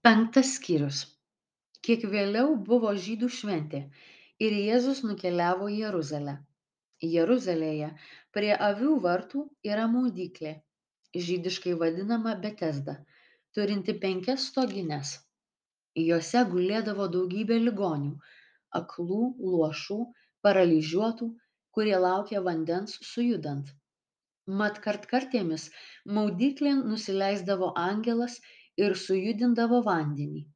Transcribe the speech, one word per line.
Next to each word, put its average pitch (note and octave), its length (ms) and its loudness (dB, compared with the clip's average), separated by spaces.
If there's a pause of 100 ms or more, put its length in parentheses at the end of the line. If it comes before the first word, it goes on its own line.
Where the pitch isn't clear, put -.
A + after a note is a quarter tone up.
Penktas A3+ 480 6
skyrius. D3 440 -2 (840)
Kiek A3+ 240 2
vėliau G#3+ 460 2 (140)
buvo A3+ 260 4 (120)
žydų A3+ 220 -2 (100)
šventė D#3 440 -4 (580)
ir G#3+ 160 2
Jėzus B3 480 2
nukeliavo F#3 640 0
į G#3 140 -4
Jeruzalę. D3 540 -4 (680)
Jeruzalėje E3 880 0 (420)
prie G#3 240 0
avių G#3 380 2 (100)
vartų F3+ 380 0 (260)
yra G#3+ 240 0
maudyklė, F3+ 640 -2 (600)
žydiškai F3 680 -2
vadinama G3+ 580 0
Betesda, D3+ 560 -4 (560)
turinti G3+ 540 -2
penkias F#3+ 420 -2
stogines. E3 640 -4 (840)
Jose E3 580 2
gulėdavo G3 580 0
daugybė F#3+ 540 0
ligonių, D#3+ 480 0 (680)
aklų, F3 440 -4 (180)
luošų, F3 560 0 (460)
paralyžiuotų, F#3+ 880 4 (420)
kurie G#3+ 300 2
laukė G3 420 0
vandens E3+ 480 -2 (140)
sujudant. D3+ 680 -2 (720)
Mat G#3 320 0
kartkartėmis G#3 880 -2 (380)
maudyklėn A#3 880 0
nusileisdavo G3 840 -2
angelas A#3 640 -2 (360)
ir G3 180 2
sujudindavo A3+ 880 2
vandenį. D3+ 640 -2 (120)